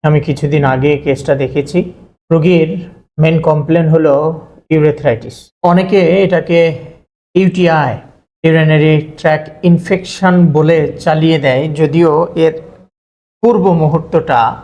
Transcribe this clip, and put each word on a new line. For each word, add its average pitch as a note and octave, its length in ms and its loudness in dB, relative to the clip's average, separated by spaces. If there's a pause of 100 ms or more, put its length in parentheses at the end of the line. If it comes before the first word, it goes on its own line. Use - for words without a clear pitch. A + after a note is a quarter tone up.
আমি D3+ 180 2
কিছুদিন D3 440 -2
আগে C3+ 320 0
কেসটা C#3 380 -4
দেখেছি। C#3 580 -4 (380)
রোগীর E3 580 0 (300)
মেইন D#3+ 220 2
কমপ্লেন D#3+ 480 0
হলো D#3 560 0 (240)
ইউরেথ্রাইটিস। D3+ 840 -2 (120)
অনেকে F#3 600 2
এটাকে E3+ 560 0 (560)
ইউটিআই, E3+ 640 0 (460)
ইউরিনারি D#3 760 2
ট্র্যাক্ট D#3 480 -4
ইনফেকশন F3+ 840 0
বলে D#3 520 0
চালিয়ে D#3+ 400 0
দেয়, C#3 340 -2
যদিও D#3 600 0
এর D#3+ 260 0 (800)
পূর্ব G3+ 300 2
মুহূর্তটা D3+ 920 0